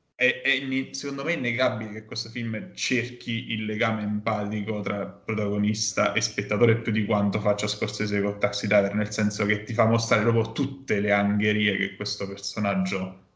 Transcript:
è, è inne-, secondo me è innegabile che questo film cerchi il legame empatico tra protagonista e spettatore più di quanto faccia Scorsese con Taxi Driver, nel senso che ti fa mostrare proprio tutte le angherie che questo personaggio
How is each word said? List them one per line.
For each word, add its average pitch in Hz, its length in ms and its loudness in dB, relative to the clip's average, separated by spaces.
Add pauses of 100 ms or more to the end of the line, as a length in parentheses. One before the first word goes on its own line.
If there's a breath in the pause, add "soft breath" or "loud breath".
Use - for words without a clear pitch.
(160)
è, 127 280 2
è 135 60 0
inne-, 131 440 -2
secondo 139 300 -8
me 165 100 -2
è 165 40 -2
innegabile 117 540 -2
che 110 140 -12
questo - 240 -10
film 110 440 -6
cerchi 117 800 -4
il 110 140 -4
legame 107 380 0
empatico 104 800 -2
tra 101 260 -4
protagonista 104 1080 0
e 110 80 0
spettatore 110 560 2
più 117 140 -2
di 107 140 2
quanto 104 340 2
faccia 104 280 2
Scorsese 104 540 -2
con 101 180 -2
Taxi 101 280 0
Driver, 98 280 4
nel 104 160 0
senso 104 340 0
che 104 180 0
ti 117 100 -8
fa 110 120 4
mostrare 113 380 4
proprio 113 280 2
tutte - 480 -2
le 101 120 2
angherie 104 640 4
che 98 180 -2
questo 104 320 -6
personaggio 95 960 -2 (120)